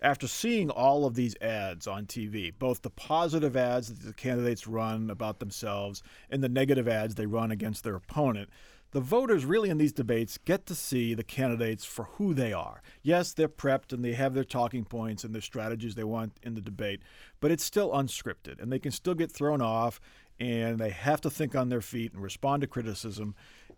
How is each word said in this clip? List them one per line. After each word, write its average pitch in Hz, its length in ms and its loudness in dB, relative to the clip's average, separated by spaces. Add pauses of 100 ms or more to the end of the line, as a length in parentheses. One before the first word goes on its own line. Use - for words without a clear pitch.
after 139 280 2
seeing 220 420 0
all 139 340 4
of 123 100 2
these 120 260 0
ads 98 480 -4
on 101 180 -6
T 110 200 -6
V, 101 260 -4
both 127 300 -2
the 120 80 -6
positive 156 640 2
ads 123 320 2
that 107 180 -12
the 107 80 -10
candidates 120 540 0
run 113 420 -2
about 107 300 -6
themselves 101 640 -6 (280)
and 135 140 0
the 127 40 2
negative 131 380 4
ads 110 300 2
they 107 100 -2
run 113 240 0
against 107 320 -4
their 107 140 -2
opponent, 107 540 0 (420)
the 139 80 2
voters 190 460 4
really 196 240 4
in 156 80 2
these 151 160 6
debates 117 420 0
get - 300 0
to 185 80 -8
see 117 400 0
the 110 100 -4
candidates 117 580 0
for - 220 -8 (120)
who 196 180 2
they 123 180 2
are. - 300 -6 (200)
Yes, 170 300 4
they're 156 160 4
prepped 135 460 0
and 123 100 -2
they 120 80 0
have 131 220 2
their 131 100 2
talking 120 400 -2
points 110 400 -4
and 110 100 -6
their 110 60 -6
strategies 113 540 -4
they 110 100 -4
want 113 380 -2
in 120 120 -6
the 110 60 -6
debate, 101 400 -4 (400)
but 147 100 6
it's 165 140 2
still 202 280 2
unscripted 120 680 -4
and 117 100 -6
they 131 80 0
can 139 140 -4
still 180 220 -2
get 160 180 0
thrown 143 300 2
off 113 360 2 (400)
and 117 400 0
they 110 120 0
have 113 320 0
to 151 80 -2
think 143 260 -2
on 127 140 2
their 123 100 2
feet 117 320 -6
and 98 100 -10
respond 139 380 0
to 139 60 0
criticism. 107 680 -6 (440)